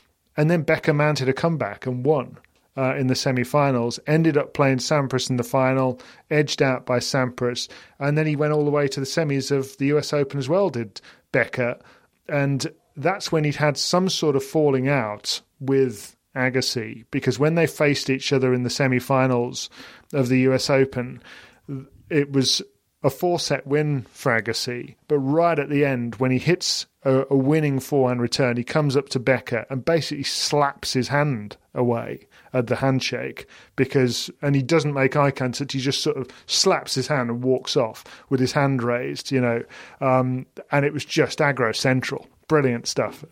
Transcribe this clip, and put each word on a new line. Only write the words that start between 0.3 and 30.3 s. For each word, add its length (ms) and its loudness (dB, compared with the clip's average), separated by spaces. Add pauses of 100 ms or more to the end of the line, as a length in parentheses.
And 120 2
then 120 2
Becker 320 2
mounted 340 2
a 60 2
comeback 540 -2
and 180 -6
won, 320 0 (400)
uh, 180 0
in 120 0
the 80 2
semi-finals, 920 0
ended 300 4
up 160 -2
playing 240 2
Sampras 520 -2
in 80 0
the 60 -2
final, 560 0 (300)
edged 320 0
out 240 0
by 140 0
Sampras, 680 -2 (300)
and 180 0
then 100 0
he 80 0
went 180 0
all 120 2
the 60 2
way 160 2
to 120 -4
the 60 -4
semis 460 -2
of 260 -2
the 100 0
U 100 4
S 160 -2
Open 260 -2
as 100 -4
well, 200 2
did 300 -8 (320)
Becker. 460 0 (500)
And 380 0 (300)
that's 360 -4
when 120 2
he'd 120 0
had 220 0
some 320 0
sort 260 0
of 80 2
falling 440 2
out 540 -2 (180)
with 560 0 (200)
Agassi, 760 -2
because 260 0
when 180 2
they 120 4
faced 420 0
each 240 0
other 200 4
in 100 0
the 60 -2
semi-finals 1000 0 (440)
of 160 0
the 120 4
U 120 4
S 160 -2
Open, 520 0 (880)
it 220 0
was 300 2 (420)
a 60 4
four-set 580 -2
win 440 0
for 300 0
Agassi, 540 -6 (140)
but 100 2
right 400 2
at 100 -4
the 140 2
end, 320 0
when 160 0
he 80 2
hits 460 0 (180)
a, 260 2
a 60 4
winning 460 2
forehand 400 0
return, 340 0
he 80 -2
comes 320 0
up 140 0
to 100 -4
Becker 500 0
and 140 -6
basically 400 0
slaps 720 -2